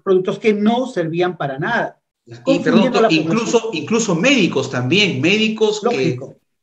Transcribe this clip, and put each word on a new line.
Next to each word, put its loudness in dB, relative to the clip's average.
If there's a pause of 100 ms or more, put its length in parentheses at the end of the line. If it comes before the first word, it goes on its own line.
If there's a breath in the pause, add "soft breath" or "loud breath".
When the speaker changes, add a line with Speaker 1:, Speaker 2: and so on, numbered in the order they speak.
Speaker 1:
productos 0
que 2
no 0
servían -2
para -6
nada. -4 (260)
Speaker 2:
Y, -20
perdón, -20
Speaker 1:
Confundiendo 2
la 4
Speaker 2:
incluso, 0
Speaker 1:
población. -6
Speaker 2:
incluso 0
médicos 0
también, 0
médicos 0
que -6
Speaker 1:
Lógico. -4 (280)